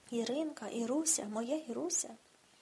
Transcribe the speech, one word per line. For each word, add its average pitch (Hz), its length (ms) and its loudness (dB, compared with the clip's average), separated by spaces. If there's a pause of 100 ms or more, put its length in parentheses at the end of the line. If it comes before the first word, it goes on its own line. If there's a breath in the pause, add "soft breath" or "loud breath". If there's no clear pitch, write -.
(100)
"Іринка, 240 580 0
Іруся, 240 560 2
моя 233 320 0
Іруся!" 247 600 -2 (460 loud breath)